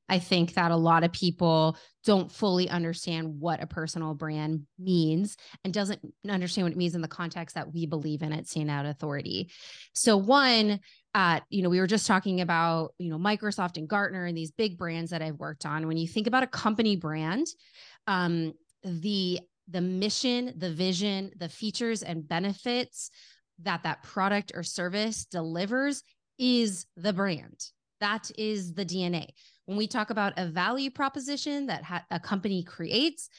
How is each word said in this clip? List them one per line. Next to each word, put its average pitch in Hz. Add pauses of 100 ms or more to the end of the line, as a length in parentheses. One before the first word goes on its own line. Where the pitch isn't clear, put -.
I 185
think 175
that 170
a 170
lot 165
of 170
people 165 (280)
don't 196
fully 180
understand 165
what 160
a 165
personal 160
brand 151 (120)
means 180 (280)
and 190
doesn't 196 (280)
understand 180
what 165
it -
means 175
in 170
the 156
context 170
that 147
we 165
believe 151
in 151
at 160
Standout 147
Authority. 143 (440)
So 214
one, 220 (340)
uh, 175
you 196
know, 180
we 180
were 190
just 202
talking 190
about, 165
you 175
know, 156
Microsoft 202
and 156
Gartner 190
and 170
these 160
big 202
brands 165
that 165
I've 156
worked 156
on. 156
When 160
you 165
think 208
about 254
a 254
company 214
brand, 165 (640)
um, 170 (300)
the, 180 (300)
the 180
mission, 214
the 170
vision, 190
the 170
features 220
and 160
benefits 202 (520)
that 170
that 160
product 202
or 175
service 202
delivers 196 (340)
is 240 (100)
the 190
brand. 180 (380)
That 208
is 208
the 190
D 180
N 175
A. - (320)
When 190
we 208
talk 220
about 202
a 180
value 214
proposition 277
that 185
ha-, 170
a 175
company 196
creates, 247 (100)